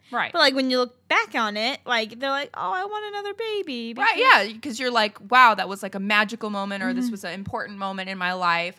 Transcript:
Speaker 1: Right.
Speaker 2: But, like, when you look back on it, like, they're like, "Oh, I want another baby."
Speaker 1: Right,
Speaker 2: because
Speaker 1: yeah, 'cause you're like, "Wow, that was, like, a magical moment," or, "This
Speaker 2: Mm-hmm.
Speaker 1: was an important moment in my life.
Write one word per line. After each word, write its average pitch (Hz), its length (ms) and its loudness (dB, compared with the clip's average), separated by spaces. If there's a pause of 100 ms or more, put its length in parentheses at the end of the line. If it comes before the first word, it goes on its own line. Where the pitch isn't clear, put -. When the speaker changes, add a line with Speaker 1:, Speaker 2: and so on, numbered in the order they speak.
(100)
Speaker 1:
Right. 226 220 -2
Speaker 2:
But, 349 80 2
like, 277 160 6
when 262 120 0
you 254 100 0
look 247 280 -4
back 403 300 0
on 214 200 0
it, 233 300 -2
like, 226 320 -2
they're 269 100 -4
like, 277 260 -2
"Oh, 359 180 -4
I 381 120 -2
want 415 300 -8
another 403 200 -8
baby." 370 600 -6
Speaker 1:
Right, 440 200 2
Speaker 2:
because 359 360 6
Speaker 1:
yeah, 220 80 -14
'cause 240 200 -8
you're 254 100 -2
like, 214 260 2 (140)
"Wow, 247 240 8
that 185 140 -2
was, 196 120 -8
like, 190 140 -10
a 196 60 -6
magical 214 500 0
moment," 196 320 -6
or, 247 100 -2
"This 247 120 -2
Speaker 2:
Mm-hmm. 240 80 -4
Speaker 1:
was 202 100 -10
an 175 120 -8
important 202 440 -8
moment 190 320 -6
in 190 80 -8
my 180 140 -2
life. 175 460 0